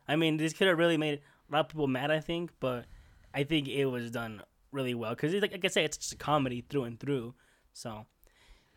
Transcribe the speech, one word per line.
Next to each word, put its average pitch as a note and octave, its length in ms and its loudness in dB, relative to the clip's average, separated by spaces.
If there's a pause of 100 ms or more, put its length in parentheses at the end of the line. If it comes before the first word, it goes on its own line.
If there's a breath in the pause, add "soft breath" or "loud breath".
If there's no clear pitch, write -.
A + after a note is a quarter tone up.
I C#3+ 80 2
mean, D#3 220 4
this D#3 160 0
could G3 140 4
have F3 120 6
really E3+ 180 6
made D3+ 220 0 (300 soft breath)
a - 40 -12
lot D3 120 4
of - 40 -16
people D3+ 180 -2
mad, C3 220 2
I D#3 100 4
think, E3+ 400 -6
but B2 260 -2 (480 soft breath)
I C#3 100 0
think D3 240 0
it C#3 180 0
was B2 240 -2
done A2+ 320 -6 (300)
really B2+ 240 -2
well A#2 200 -4
'cause D3+ 180 0
it's G3+ 100 2
like, G3+ 80 0
like F#3 140 -6
I - 20 4
said, E3+ 180 2
it's - 120 -4
just - 160 -8
a - 40 -16
comedy C3 500 0
through C3+ 180 -2
and A#2 140 -10
through. C3 360 -4 (380)
So A2 340 -12 (680 soft breath)